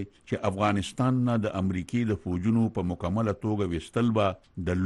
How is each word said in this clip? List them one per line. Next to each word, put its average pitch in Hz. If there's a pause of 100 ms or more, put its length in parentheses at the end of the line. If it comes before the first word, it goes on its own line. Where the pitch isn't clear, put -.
چې -
افغانستان 104
نه 120 (100)
د 107 (100)
امریکې 95
د 98
فوجونو 98 (140)
په 90
مکمله 98
توګه 104
وستل 117
به 101 (420)
د 90